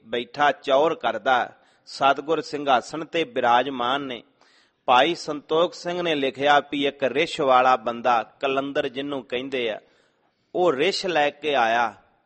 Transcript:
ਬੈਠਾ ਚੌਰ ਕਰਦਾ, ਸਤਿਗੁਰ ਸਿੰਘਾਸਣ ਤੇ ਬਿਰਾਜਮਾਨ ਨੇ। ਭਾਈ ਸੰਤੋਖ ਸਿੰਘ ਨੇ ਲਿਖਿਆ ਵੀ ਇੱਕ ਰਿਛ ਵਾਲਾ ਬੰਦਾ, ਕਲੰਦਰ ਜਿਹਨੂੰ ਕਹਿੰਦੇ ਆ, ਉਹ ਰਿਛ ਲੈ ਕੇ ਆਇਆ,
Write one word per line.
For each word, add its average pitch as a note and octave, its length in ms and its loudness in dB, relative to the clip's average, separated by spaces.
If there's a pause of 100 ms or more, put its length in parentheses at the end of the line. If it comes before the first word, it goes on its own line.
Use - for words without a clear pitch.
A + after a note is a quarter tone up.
ਬੈਠਾ B2 480 -2
ਚੌਰ C#3+ 420 2
ਕਰਦਾ, A#2 580 -2 (340)
ਸਤਿਗੁਰ C#3+ 540 0
ਸਿੰਘਾਸਣ C#3+ 640 -2
ਤੇ E3 200 -4
ਬਿਰਾਜਮਾਨ B2+ 760 0
ਨੇ। B2+ 220 -10 (640)
ਭਾਈ C3+ 280 4
ਸੰਤੋਖ D#3+ 600 -4
ਸਿੰਘ F3 280 -8
ਨੇ E3+ 120 -2
ਲਿਖਿਆ C#3 460 2
ਵੀ C#3+ 260 -4
ਇੱਕ C#3 180 -4
ਰਿਛ C3 360 -2
ਵਾਲਾ B2+ 360 4
ਬੰਦਾ, A#2 640 -2
ਕਲੰਦਰ C#3 480 -4
ਜਿਹਨੂੰ C3+ 360 -10
ਕਹਿੰਦੇ B2+ 460 -6
ਆ, - 100 -8 (760)
ਉਹ F3 180 2
ਰਿਛ F3 340 -2
ਲੈ D3+ 240 4
ਕੇ D3 240 -4
ਆਇਆ, A#2 400 2 (320)